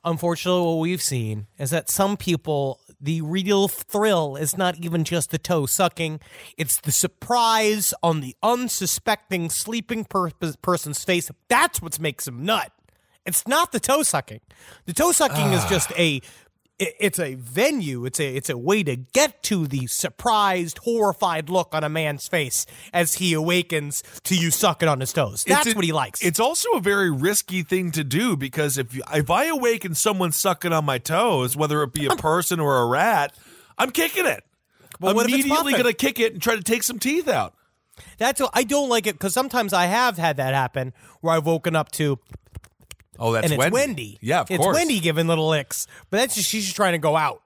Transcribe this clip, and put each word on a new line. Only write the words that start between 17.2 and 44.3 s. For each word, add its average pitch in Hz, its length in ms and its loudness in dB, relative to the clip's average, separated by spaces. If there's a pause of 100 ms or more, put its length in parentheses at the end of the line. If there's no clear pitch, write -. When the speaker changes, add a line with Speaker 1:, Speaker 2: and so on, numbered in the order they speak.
Speaker 1:
venue. 135 720 -2
It's 131 120 -6
a, 139 160 -2
it's 135 140 -6
a 131 80 -4
way 185 260 2
to 139 140 -2
get 247 480 0
to 175 220 0
the 131 200 -4
surprised, 185 920 0
horrified 190 720 0
look 180 240 0
on 156 100 0
a 151 60 -2
man's 151 360 -4
face 151 380 -2 (300)
as 175 220 2
he 175 180 2
awakens 160 680 -2 (220)
to 185 100 0
you 170 160 2
sucking 170 380 2
on 139 120 2
his 131 120 -4
toes. 110 320 -2
Speaker 2:
It's - 0 -
Speaker 1:
That's 277 240 4
Speaker 2:
a, 226 60 2
Speaker 1:
what 196 100 0
he 160 80 0
likes. 131 300 -2
Speaker 2:
it's 180 180 0
also 330 320 0
a 311 80 2
very 196 300 2
risky 180 520 0
thing 180 300 0
to 156 100 -2
do 170 340 0
because 139 420 -2
if 123 160 -6
you, 131 80 -8 (100)
if 151 180 0
I 214 140 4
awaken 240 500 0
someone 185 380 0
sucking 175 400 0
on 156 140 2
my 135 120 0
toes, 156 580 0
whether 151 260 0
it 131 100 -4
be 147 140 -2
a 131 40 0
Speaker 1:
<laughs> - 60 2
Speaker 2:
person 170 420 0
or 143 200 2
a 120 80 4
rat, 151 480 2 (420)
I'm 254 140 0
kicking 339 340 0
it. 160 180 -2 (560)
Speaker 1:
Well, 190 160 2
what 233 120 4
if 240 80 2
it's 269 100 2
Speaker 2:
Immediately 285 280 2
Speaker 1:
puffing? 254 120 4
Speaker 2:
gonna 240 100 4
kick 262 240 -2
it 226 140 0
and 170 100 -10
try 226 140 2
to 202 60 -6
take 220 200 0
some 247 160 -4
teeth 302 300 -2
out. 123 260 -2 (600)
Speaker 1:
That's 269 240 0
what, 262 140 0
I 254 100 2
don't 285 240 0
like 226 180 2
it 190 120 -4
'cause 190 160 -4
sometimes 247 400 0
I 180 120 4
have 226 300 2
had 165 220 0
that 135 160 0
happen 131 400 -2 (260)
where 165 160 2
I've 156 80 0
woken 160 320 0
up 151 160 0
to 143 260 0 (1000)
Speaker 2:
Oh, 113 140 0
that's 113 120 2
Speaker 1:
and 156 80 2
it's 139 60 0
Speaker 2:
Wendy. 160 160 2
Speaker 1:
Wendy. 190 480 -2
Speaker 2:
Yeah, 143 180 0